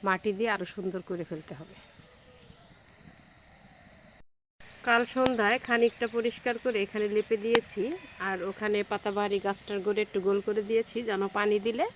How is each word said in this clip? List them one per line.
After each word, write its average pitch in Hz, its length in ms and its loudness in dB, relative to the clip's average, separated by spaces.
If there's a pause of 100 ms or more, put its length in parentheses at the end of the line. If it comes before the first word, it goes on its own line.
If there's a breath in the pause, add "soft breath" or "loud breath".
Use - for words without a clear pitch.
মাটি 190 340 2
দিয়ে 226 180 0
আরো 185 100 -4 (100)
সুন্দর 185 340 -4
করে 175 200 -4
ফেলতে 156 300 -10
হবে। - 160 -18 (3000)
কাল 240 160 6 (120)
সন্ধ্যায় 247 420 4 (100)
খানিকটা 233 480 4
পরিষ্কার 233 480 -2
করে 233 220 0
এখানে 208 200 -2 (100)
লেপে 214 300 2
দিয়েছি, 226 380 0 (440)
আর 190 100 -2 (120)
ওখানে 208 280 0 (140)
পাতাবাহারি 202 480 -2
গাছটার 196 460 -4
গোড়ে 208 200 0
একটু 202 160 -4
গোল 196 160 2 (100)
করে 214 220 0
দিয়েছি 226 280 2 (120)
যেন 196 120 0 (160)
পানি 208 220 4
দিলে 233 260 0 (100)